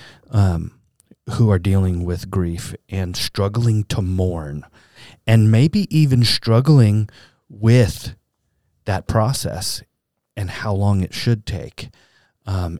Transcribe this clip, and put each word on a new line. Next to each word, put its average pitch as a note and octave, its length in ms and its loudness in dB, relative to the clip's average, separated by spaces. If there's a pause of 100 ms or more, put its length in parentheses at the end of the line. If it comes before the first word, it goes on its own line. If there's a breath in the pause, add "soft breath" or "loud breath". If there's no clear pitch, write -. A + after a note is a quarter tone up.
(320 loud breath)
Um, F2+ 480 0 (520)
who A2+ 200 2
are F#2+ 80 2
dealing F#2 460 0
with F2 260 -6
grief F2 420 -4 (140)
and F#2 280 -8
struggling G#2+ 720 -2
to - 160 -4
mourn, F2 640 -4 (600 loud breath)
and A2 260 6
maybe E3 440 2
even C3 280 4
struggling A2+ 840 4 (400 soft breath)
with A2 640 2 (720)
that F#2 220 -4
process - 760 -4 (540)
and G2 120 -6
how - 240 -6
long G2 300 0
it - 100 -6
should A2+ 320 -2
take. - 440 -10 (560 soft breath)
Um, F2+ 340 -4